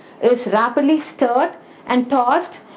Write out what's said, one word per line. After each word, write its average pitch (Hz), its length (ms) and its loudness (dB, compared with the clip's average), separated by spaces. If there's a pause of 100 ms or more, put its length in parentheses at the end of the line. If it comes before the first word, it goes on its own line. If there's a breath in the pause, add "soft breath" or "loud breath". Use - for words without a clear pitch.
(220 loud breath)
is 240 320 2
rapidly 277 480 2
stirred 262 500 0 (340 loud breath)
and 247 240 0
tossed 277 520 0 (160 loud breath)